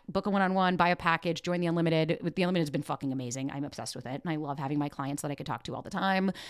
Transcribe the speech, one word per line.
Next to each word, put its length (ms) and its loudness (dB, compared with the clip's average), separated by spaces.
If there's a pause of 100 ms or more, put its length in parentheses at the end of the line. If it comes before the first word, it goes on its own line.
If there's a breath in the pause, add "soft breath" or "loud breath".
book 180 -2
a 40 0
one-on-one, 460 4
buy 120 4
a 80 4
package, 460 0
join 180 0
the 60 2
Unlimited. 560 4
With 120 -2
the 80 0
Unlimited 200 4
has 80 0
been 120 -2
fucking 300 -4
amazing. 380 -4
I'm 140 -6
obsessed 300 -8
with 120 -10
it. 180 -6
And 80 -2
I 40 0
love 220 -4
having 200 0
my 100 2
clients 340 -4
that 80 -2
I 40 -4
could 120 -8
talk 180 -4
to 100 -6
all 80 -6
the 80 -12
time. 420 2 (180 loud breath)